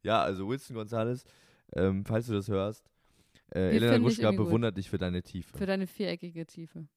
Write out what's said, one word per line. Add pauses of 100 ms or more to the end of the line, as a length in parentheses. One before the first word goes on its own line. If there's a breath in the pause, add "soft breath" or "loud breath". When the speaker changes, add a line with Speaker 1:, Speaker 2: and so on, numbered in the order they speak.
Speaker 1:
Ja,
also
Winston
Gonzalez, (480 soft breath)
ähm,
falls
du
das
hörst, (680 soft breath)
äh,
Speaker 2:
Wir
Speaker 1:
Elena
Speaker 2:
finden
dich
Speaker 1:
Gruschka
Speaker 2:
irgendwie
gut.
Speaker 1:
bewundert
dich
für
deine
Tiefe.
Speaker 2:
Für
deine
viereckige
Tiefe.